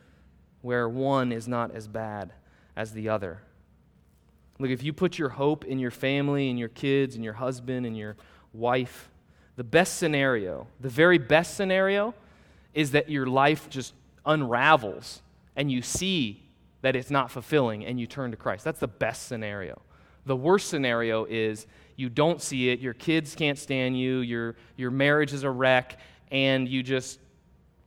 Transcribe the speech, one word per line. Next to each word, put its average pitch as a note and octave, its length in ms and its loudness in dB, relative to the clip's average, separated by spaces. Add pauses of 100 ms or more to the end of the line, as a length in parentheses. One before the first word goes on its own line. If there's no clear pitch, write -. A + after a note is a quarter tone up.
(600)
where B2 260 0
one C3 440 0
is A2+ 160 -6
not A#2+ 240 -2
as G#2+ 160 -12
bad G#2+ 440 -8 (440)
as G#2+ 180 -8
the A2 160 -6
other. G2+ 320 -4 (1200)
Look, C3+ 100 -2
if B2+ 140 -4
you D3+ 100 -4
put F3 240 -2
your D3 120 -2
hope C#3+ 360 0
in C3 140 -4
your B2 120 -2
family, C#3 580 0
in B2 80 -2
your A#2 120 -6
kids, C#3 460 0
in A2+ 80 -8
your A2 100 -8
husband, B2 540 -4
in A2+ 80 -6
your G#2+ 220 -10 (360)
wife, B2 560 -2 (460)
the B2+ 80 -10
best D#3+ 340 4
scenario, B2+ 720 0 (140)
the C3 80 -6
very E3 280 8
best D#3 380 2
scenario G3 580 2 (600)
is D3 180 0
that C#3+ 180 2
your C#3 160 -2
life C#3 440 4
just B2+ 240 -10 (320)
unravels C3 960 2 (340)
and C#3 160 0
you B2 100 0
see D3 600 -2 (380)
that C3 140 2
it's B2 140 -6
not C3+ 220 0
fulfilling A#2 540 0
and B2 140 -6
you A#2 60 -4
turn B2 260 -8
to A2+ 60 -10
Christ. G#2 280 -6
That's D#3 140 -4
the C#3 80 -2
best - 400 -6
scenario. G#2 540 -8 (440)
The C3+ 100 0
worst E3 340 2
scenario A#2 560 0
is A2 420 -2 (280)
you B2+ 140 -6
don't D3 320 2
see B2+ 280 0
it, B2 100 2
your B2+ 140 -6
kids D#3+ 420 -2
can't C#3+ 220 0
stand C3 400 -2
you, B2+ 220 0
your, A#2 360 -4 (200)
your B2+ 160 -4
marriage C#3+ 400 2
is C#3 120 -6
a C#3 60 -2
wreck, B2+ 500 2 (320)
and C3+ 360 2
you C3 160 -2
just C3 360 -4 (680)